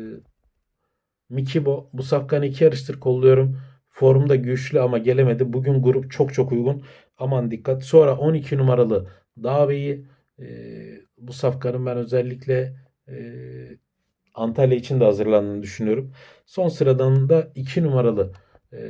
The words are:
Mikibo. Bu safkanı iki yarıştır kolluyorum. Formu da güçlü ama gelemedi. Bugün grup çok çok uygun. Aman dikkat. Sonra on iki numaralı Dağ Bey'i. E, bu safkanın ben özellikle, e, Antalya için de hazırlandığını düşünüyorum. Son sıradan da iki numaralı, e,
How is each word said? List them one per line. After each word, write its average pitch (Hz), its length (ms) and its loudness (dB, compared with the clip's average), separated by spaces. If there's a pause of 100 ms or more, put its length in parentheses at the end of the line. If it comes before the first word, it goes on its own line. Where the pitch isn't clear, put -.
(1300)
Mikibo. 139 640 -4
Bu 131 100 -8
safkanı 143 440 -2
iki 135 180 0
yarıştır 139 360 0
kolluyorum. 131 580 4 (300)
Formu 135 400 4
da 135 80 4
güçlü 127 440 -2
ama 127 180 2
gelemedi. 123 540 2
Bugün 131 300 0
grup 127 280 2
çok - 240 -2
çok 131 180 0
uygun. 127 300 -2 (360)
Aman 127 320 -2
dikkat. 131 340 -4
Sonra 147 320 6
on 151 180 0
iki 143 240 -4
numaralı 120 500 2 (340)
Dağ 139 260 2
Bey'i. 143 380 -6 (340)
E, 127 60 -18 (720)
bu 123 140 -18
safkanın 127 540 -4
ben 123 100 -4
özellikle, 127 800 -4 (320)
e, 127 80 -16 (1160)
Antalya 120 420 0
için 123 240 -2
de 117 40 4
hazırlandığını 104 580 2
düşünüyorum. 110 500 -4 (340)
Son 180 220 -4
sıradan 135 600 2
da 160 260 2
iki 135 280 -4
numaralı, 117 500 0 (400)
e, 117 60 -18 (120)